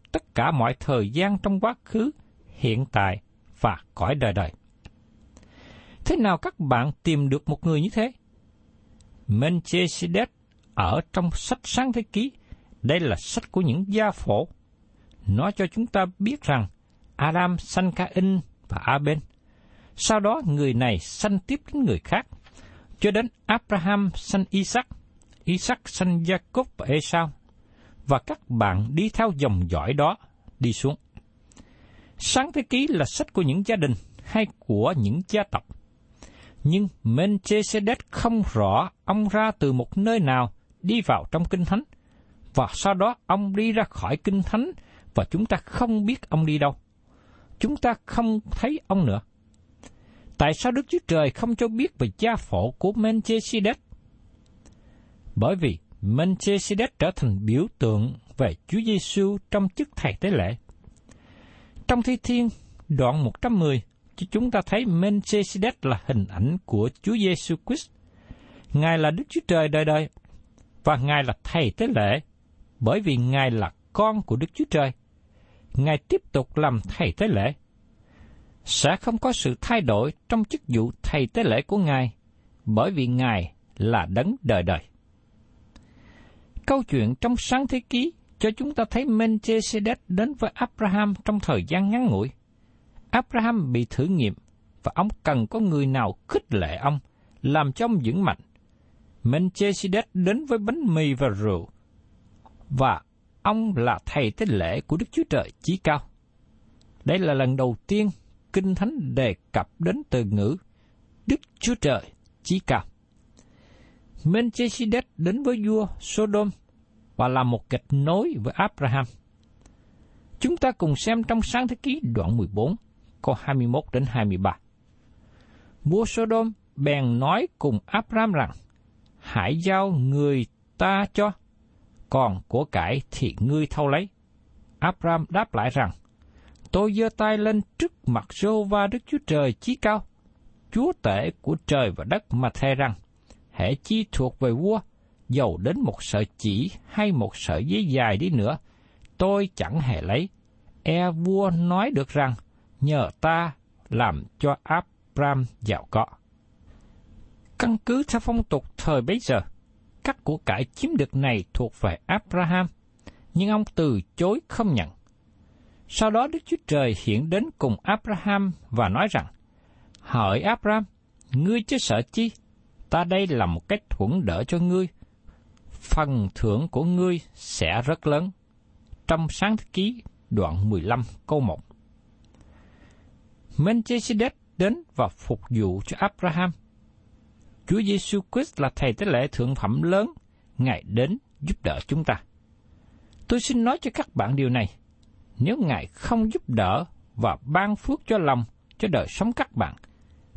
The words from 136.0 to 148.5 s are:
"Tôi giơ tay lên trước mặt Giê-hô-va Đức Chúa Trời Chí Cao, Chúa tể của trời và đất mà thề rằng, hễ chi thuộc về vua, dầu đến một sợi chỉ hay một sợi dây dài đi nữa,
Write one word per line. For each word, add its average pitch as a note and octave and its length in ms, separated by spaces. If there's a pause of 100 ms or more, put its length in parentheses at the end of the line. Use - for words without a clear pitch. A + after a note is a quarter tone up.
"Tôi G#3 200
giơ A3 240
tay G#3+ 220
lên G#3+ 220 (180)
trước - 300
mặt A#2 220
Giê-hô-va G#3 560
Đức A#3 200
Chúa D4 200
Trời D3 260
Chí - 240
Cao, G#3+ 300 (640)
Chúa C#4 200 (100)
tể A2 280 (100)
của D#3+ 160 (100)
trời C3 300
và D2+ 80
đất D#3 300
mà A#2+ 200
thề C3+ 200
rằng, B2+ 200 (580)
hễ G2 220
chi A3 380
thuộc B2+ 280
về B2+ 100
vua, F#3 300 (480)
dầu A#2+ 280
đến C#3+ 240
một C#3+ 220
sợi G#2 240 (120)
chỉ A2 320 (160)
hay G#3 260
một A2 240
sợi E2 280
dây G3 220
dài B2 300
đi E3+ 140
nữa, B2 280 (600)